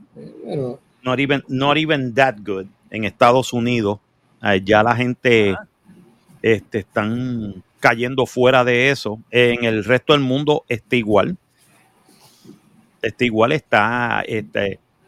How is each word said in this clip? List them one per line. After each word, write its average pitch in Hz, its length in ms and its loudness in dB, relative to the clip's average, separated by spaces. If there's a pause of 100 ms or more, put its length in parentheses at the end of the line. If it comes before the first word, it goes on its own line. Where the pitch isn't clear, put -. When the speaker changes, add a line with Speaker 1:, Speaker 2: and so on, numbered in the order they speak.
(160)
Speaker 1:
Eh, - 160 -20 (120)
pero 143 360 -8 (220)
Speaker 2:
not 127 180 -2
even, 139 280 -2
not 139 280 0
even 147 380 -2
that 131 280 2
good 95 240 -6 (240)
en 110 140 -6
Estados 120 480 4
Unidos. 117 460 -2 (440)
Eh, 98 220 0
ya 107 180 4
la 117 140 0
gente, 120 560 2
Speaker 3:
Ajá. - 160 -10 (720)
Speaker 2:
este, 107 380 -2
están 110 840 -6 (160)
cayendo 123 460 0
fuera 127 400 2
de 123 260 2
eso. 110 280 -6 (120)
En 120 340 2
el 110 200 -2
resto 123 300 2
del 143 80 2
mundo 143 460 -2
está 117 280 -4
igual. 110 400 0 (1700)
Está 110 220 -4
igual, 113 260 2
está, 117 800 0
este, 104 500 -6 (280)